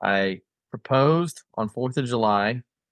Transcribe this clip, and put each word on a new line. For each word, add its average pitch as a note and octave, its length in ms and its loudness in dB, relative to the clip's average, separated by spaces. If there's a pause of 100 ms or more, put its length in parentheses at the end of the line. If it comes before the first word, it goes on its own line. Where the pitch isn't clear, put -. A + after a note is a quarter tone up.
I G2 380 0 (300)
proposed D3 720 0 (120)
on A2 140 -6
fourth B2 300 -6
of C3 80 -2
July, A2 560 0 (300)